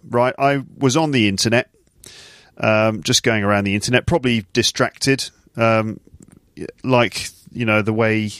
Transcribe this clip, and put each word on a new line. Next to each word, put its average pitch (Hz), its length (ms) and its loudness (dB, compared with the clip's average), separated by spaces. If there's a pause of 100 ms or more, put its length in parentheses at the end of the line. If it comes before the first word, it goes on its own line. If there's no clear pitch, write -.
right, 123 300 0
I 139 240 0 (140)
was 131 200 2
on 160 140 0
the 123 160 2
internet, 107 440 0 (880)
um, 110 440 0
just - 200 0
going 110 200 0
around 101 220 0
the 98 100 0
internet, 123 300 0
probably 123 480 0
distracted, - 800 -2 (260)
um, 110 420 0 (560)
y-, - 120 -12 (180)
like, 120 460 0 (200)
you 120 140 -6
know, 107 160 2
the 107 140 -2
way 110 460 0